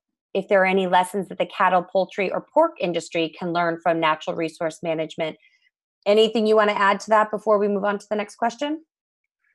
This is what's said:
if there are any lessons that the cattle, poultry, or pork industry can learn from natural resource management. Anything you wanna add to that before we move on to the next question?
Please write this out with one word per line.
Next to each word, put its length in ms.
if 140
there 140
are 40
any 220
lessons 420
that 100
the 60
cattle, 380
poultry, 480
or 220
pork 260
industry 480
can 140
learn 320
from 160
natural 380
resource 460
management. 520
Anything 420
you 80
wanna 180
add 280
to 80
that 220
before 280
we 80
move 160
on 160
to 100
the 60
next 220
question? 480